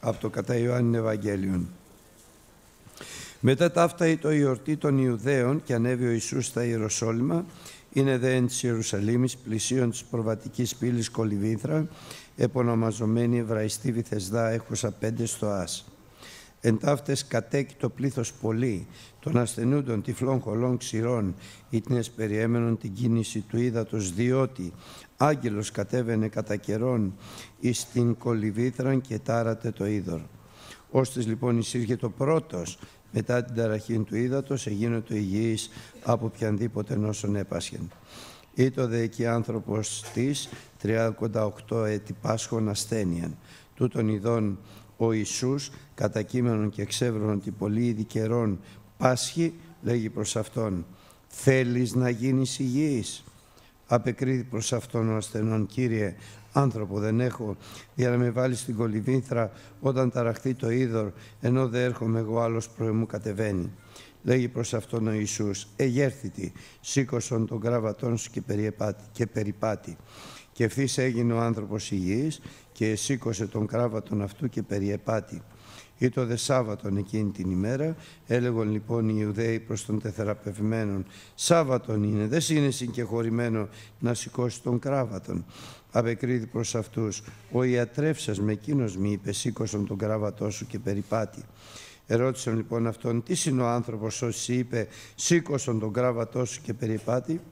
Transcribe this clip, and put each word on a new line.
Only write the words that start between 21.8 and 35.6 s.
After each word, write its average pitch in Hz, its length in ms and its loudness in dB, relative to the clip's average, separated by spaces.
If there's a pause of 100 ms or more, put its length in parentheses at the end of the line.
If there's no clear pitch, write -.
περιέμενον 113 680 0
την 110 140 -8
κίνηση 113 480 0
του 117 180 -4
ύδατος, 110 560 0
διότι 120 580 0 (440)
άγγελος 123 540 2
κατέβαινε 110 580 0
κατά 104 280 -2
καιρόν 107 580 0 (460)
εις - 240 0
την 120 320 2
Κολυβήθραν 123 840 0
και 113 180 -4
τάρατε 113 520 0
το 98 160 -2
είδωρ. 90 340 -2 (720)
Ώστις 131 360 2
λοιπόν 117 320 2
εισήρχε 117 380 0
το 117 140 -4
πρώτος 135 680 -2 (340)
μετά 120 320 0
την 123 100 -10
ταραχή 110 440 0
του 101 180 -2
ύδατος, 131 500 0
εγίνοτο 113 480 -2
υγιής 107 560 0 (320)